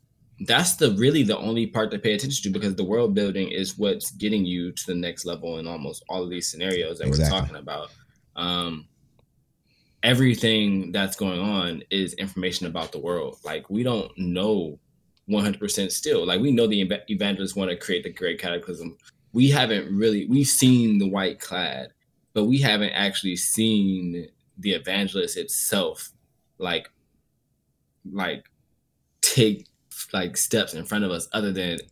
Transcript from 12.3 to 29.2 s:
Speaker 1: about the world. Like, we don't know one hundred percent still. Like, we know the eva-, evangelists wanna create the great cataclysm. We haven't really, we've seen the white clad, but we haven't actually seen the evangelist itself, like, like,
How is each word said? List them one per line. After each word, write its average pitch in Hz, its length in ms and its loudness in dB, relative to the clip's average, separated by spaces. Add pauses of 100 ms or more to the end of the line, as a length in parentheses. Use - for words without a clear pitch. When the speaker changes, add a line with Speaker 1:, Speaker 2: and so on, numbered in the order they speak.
Speaker 1:
about 82 260 -6
the 80 80 -8
world. 80 440 -4
Like, 78 240 -8
we 107 140 0
don't 120 340 0
know 90 600 0 (480)
one 104 180 2
hundred 98 160 -2
percent 101 320 -2
still. 120 340 2
Like, 90 140 2
we 139 120 4
know 117 140 4
the 107 120 2
eva-, 98 300 0
evangelists 98 480 -2
wanna 92 200 -2
create - 280 -2
the 87 80 -8
great 85 280 -2
cataclysm. 87 560 -6 (360)
We 131 180 6
haven't 113 440 2
really, 104 320 2
we've 135 200 4
seen 120 520 6
the 98 100 2
white 95 320 0
clad, 73 480 -4 (440)
but 107 120 2
we 127 140 4
haven't 107 320 4
actually 98 460 -2
seen 95 920 0 (300)
the 95 140 -2
evangelist 95 640 -2
itself, 85 720 -2 (480)
like, 87 300 -4 (1200)
like, 87 340 -6 (760)